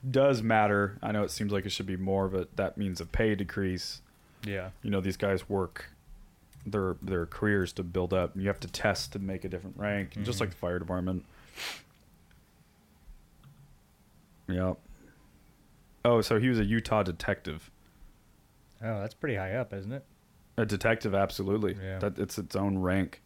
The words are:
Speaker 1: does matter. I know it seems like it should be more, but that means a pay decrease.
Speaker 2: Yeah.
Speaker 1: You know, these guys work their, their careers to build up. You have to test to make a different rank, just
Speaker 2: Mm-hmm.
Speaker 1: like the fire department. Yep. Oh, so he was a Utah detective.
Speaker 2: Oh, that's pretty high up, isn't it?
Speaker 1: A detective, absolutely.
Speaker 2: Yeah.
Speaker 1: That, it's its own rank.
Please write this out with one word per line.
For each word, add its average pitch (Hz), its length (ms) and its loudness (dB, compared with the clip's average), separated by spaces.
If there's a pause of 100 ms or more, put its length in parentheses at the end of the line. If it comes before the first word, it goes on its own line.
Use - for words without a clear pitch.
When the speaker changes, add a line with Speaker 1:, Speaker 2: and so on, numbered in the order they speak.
(100)
Speaker 1:
does 131 320 6
matter. 104 600 4
I 110 100 -2
know 104 100 2
it - 80 0
seems 104 220 -2
like 98 140 0
it 98 60 -4
should 98 140 -4
be 95 100 -2
more, 95 320 2
but 92 280 -2
that 95 200 -2
means 95 240 -4
a 85 60 -6
pay 110 280 2
decrease. 95 680 -4 (420)
Speaker 2:
Yeah. 95 260 -6 (120)
Speaker 1:
You 113 80 -4
know, 98 100 2
these 92 160 -2
guys 98 320 0
work 95 380 -2 (800)
their, 98 360 0
their 92 240 -2
careers 101 480 2
to 95 80 -6
build 87 300 -2
up. 90 240 2
You 95 120 0
have 98 120 -2
to - 80 -10
test - 440 -2
to 104 60 -6
make 95 260 -6
a 95 40 -6
different 92 300 -8
rank, 101 360 -2
just 104 180 -4
Speaker 2:
Mm-hmm. 101 80 -2
Speaker 1:
like 107 100 0
the 87 60 -14
fire 90 220 -2
department. 90 460 -2 (3250)
Yep. 92 300 0 (1300)
Oh, 120 160 8
so 107 180 4
he 123 100 4
was 123 100 4
a 110 60 4
Utah 107 380 2
detective. 87 680 -4 (1120)
Speaker 2:
Oh, 113 180 -4
that's 107 140 -8
pretty 135 220 -2
high 95 180 -2
up, 123 180 -4
isn't 101 200 -8
it? 139 120 -10 (520)
Speaker 1:
A 113 100 2
detective, 104 480 2
absolutely. 98 680 2
Speaker 2:
Yeah. 95 160 -6
Speaker 1:
That, 98 200 -2
it's - 200 -4
its 90 160 -8
own 98 240 2
rank. 92 480 0